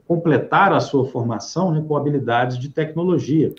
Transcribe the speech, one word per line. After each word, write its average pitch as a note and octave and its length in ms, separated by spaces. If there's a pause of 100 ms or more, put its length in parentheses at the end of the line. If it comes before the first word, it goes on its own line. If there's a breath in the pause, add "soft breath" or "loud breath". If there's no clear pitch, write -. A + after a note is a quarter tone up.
completar E3+ 680
a C#3 60
sua C3 280
formação, B2+ 680
né, D3+ 160
com D3+ 80
habilidades B2+ 640
de C#3 100
tecnologia. D#3 920